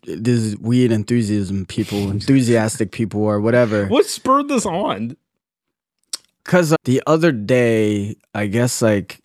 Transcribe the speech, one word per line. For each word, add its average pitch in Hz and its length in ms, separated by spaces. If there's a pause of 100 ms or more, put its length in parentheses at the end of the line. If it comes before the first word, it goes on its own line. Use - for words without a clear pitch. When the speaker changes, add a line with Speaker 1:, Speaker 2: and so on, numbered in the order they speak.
Speaker 1:
this 110 540
weed 120 340
enthusiasm 104 720
people, 101 460
Speaker 2:
<laughs> - 0
Speaker 1:
enthusiastic 113 840
people 107 300
or 104 180
whatever. 110 460
Speaker 2:
What 269 200
spurred 277 420
this 254 180
on? 135 500 (1300)
Speaker 1:
'Cause, 165 280
uh, 165 120
the 127 220
other 160 260
day, 110 840 (180)
I 104 120
guess, 117 360
like, 104 420